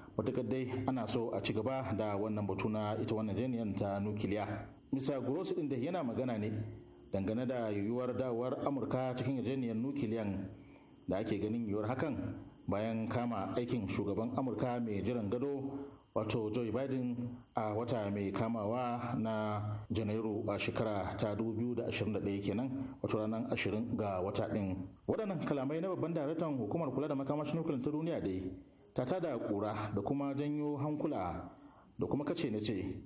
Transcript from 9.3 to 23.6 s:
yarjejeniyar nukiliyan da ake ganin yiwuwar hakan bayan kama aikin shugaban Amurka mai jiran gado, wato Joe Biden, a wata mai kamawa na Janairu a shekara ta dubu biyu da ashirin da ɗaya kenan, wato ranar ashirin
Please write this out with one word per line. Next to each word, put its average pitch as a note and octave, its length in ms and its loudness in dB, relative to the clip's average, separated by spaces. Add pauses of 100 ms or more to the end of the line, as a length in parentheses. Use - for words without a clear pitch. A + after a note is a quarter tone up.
yarjejeniyar A#2+ 380 2
nukiliyan A2 720 0 (580)
da F2+ 100 2
ake G#2 220 0
ganin A2 280 0
yiwuwar G#2 220 0
hakan A2+ 440 0 (340)
bayan A2 400 2
kama A2+ 480 0
aikin B2 320 0
shugaban G2+ 480 0
Amurka B2 480 2
mai G#2 200 0
jiran A2 260 0
gado, C#3 480 -2 (380)
wato A2 380 2
Joe A#2 180 2
Biden, B2+ 460 0 (380)
a G#2+ 180 2
wata A2+ 380 0
mai G2+ 200 2
kamawa A#2 840 0
na G#2+ 440 0 (300)
Janairu G#2+ 560 0
a G2+ 120 2
shekara G2+ 580 0
ta G#2+ 180 2
dubu A2 180 0
biyu A#2+ 220 0
da A#2 120 0
ashirin A2 260 0
da G2 60 0
ɗaya G2+ 240 0
kenan, A#2 260 0 (320)
wato - 160 2
ranar A2 340 0
ashirin G#2+ 460 0